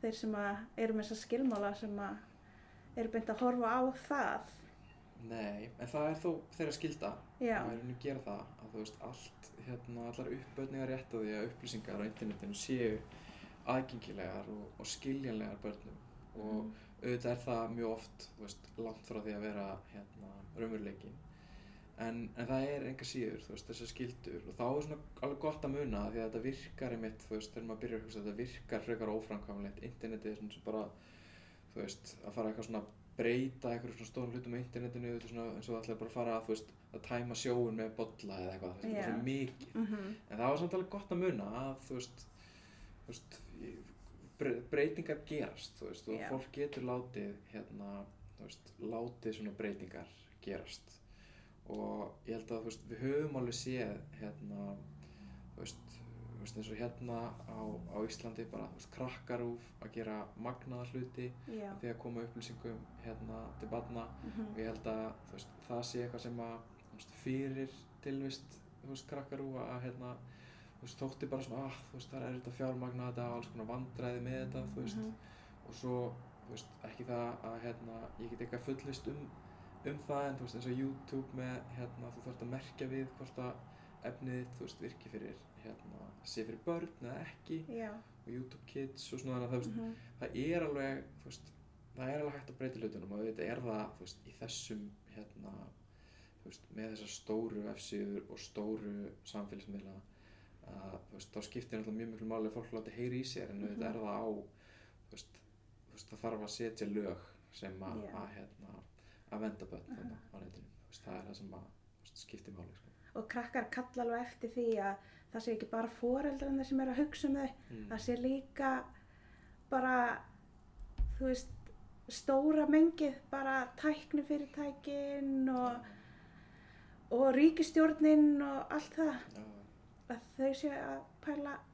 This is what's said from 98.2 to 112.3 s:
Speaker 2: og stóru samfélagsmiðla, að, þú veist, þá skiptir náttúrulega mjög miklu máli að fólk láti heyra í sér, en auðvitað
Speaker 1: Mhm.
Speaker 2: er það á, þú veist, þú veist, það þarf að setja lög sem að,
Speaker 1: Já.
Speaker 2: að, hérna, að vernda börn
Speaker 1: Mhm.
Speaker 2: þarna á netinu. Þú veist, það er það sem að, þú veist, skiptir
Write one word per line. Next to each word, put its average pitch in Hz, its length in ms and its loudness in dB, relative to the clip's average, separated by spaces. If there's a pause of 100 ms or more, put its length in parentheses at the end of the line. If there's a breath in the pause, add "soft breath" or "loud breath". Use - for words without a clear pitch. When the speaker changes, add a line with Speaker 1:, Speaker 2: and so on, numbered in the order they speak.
Speaker 2:
og - 60 -8
stóru 104 720 -2 (140)
samfélagsmiðla, 98 720 -6 (720 soft breath)
að, 95 300 -8
þú - 160 -14
veist, - 200 -12
þá 107 80 -2
skiptir 117 380 -4
náttúrulega 107 180 -2
mjög 117 160 -2
miklu 110 140 -4
máli 110 220 2
að 107 80 -4
fólk 113 160 -6
láti 113 180 -2
heyra 123 240 0
í 127 80 2
sér, - 260 -4
en 101 120 -4
auðvitað - 160 -2
Speaker 1:
Mhm. - 120 0
Speaker 2:
er 110 40 -2
það 107 240 0
á, 110 80 0 (800 soft breath)
þú - 60 -18
veist, - 220 -12 (520)
þú - 80 -20
veist, - 160 -16
það 107 160 -10
þarf 113 160 0
að 104 80 -4
setja 113 380 0
lög 101 300 2 (340)
sem 95 280 -8
að, 107 240 -4
Speaker 1:
Já. 98 100 -8
Speaker 2:
að, 98 220 -6
hérna, 98 480 -14 (480 soft breath)
að 107 100 -4
vernda 101 240 -2
börn 98 220 -8
Speaker 1:
Mhm. - 100 -8
Speaker 2:
þarna - 200 -8 (160)
á 98 40 -12
netinu. - 280 -12
Þú - 240 -20
veist, - 160 -16
það 98 120 -6
er 98 120 -8
það 101 60 -8
sem 101 140 -10
að, 92 160 -12
þú - 380 -20
veist, - 140 -18
skiptir - 360 -12